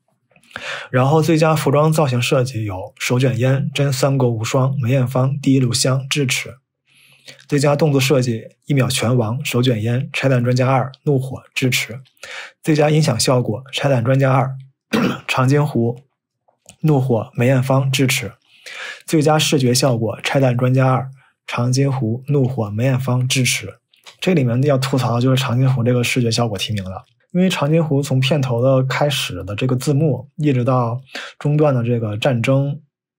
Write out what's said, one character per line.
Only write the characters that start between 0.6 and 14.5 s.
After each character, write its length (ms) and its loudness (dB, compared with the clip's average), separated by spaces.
然 180 2
后 140 4
最 160 2
佳 180 4
服 160 0
装 220 2
造 120 2
型 160 0
设 220 0
计 220 -6
有 340 -10
手 180 -2
卷 220 0
烟、 340 0
真 200 -2
三 240 0
国 120 2
无 140 -4
双、 380 0
梅 100 0
艳 160 2
芳、 320 -2
第 140 2
一 80 4
炉 100 0
香、 380 -2
智 180 -2
齿。 280 -6
最 120 0
佳 160 2
动 160 2
作 100 2
设 200 4
计 220 -2
一 80 -2
秒 140 2
拳 280 0
王、 300 -2
手 160 -2
卷 220 0
烟、 280 -2
拆 160 -4
弹 160 2
专 120 0
家 160 2
二、 200 0
怒 160 2
火、 240 -10
智 160 -2
齿。 300 -6
最 120 2
佳 140 4
音 100 4
响 200 2
效 200 2
果 320 -4
拆 160 -4
弹 160 2
专 160 2
家 140 2
二、 220 0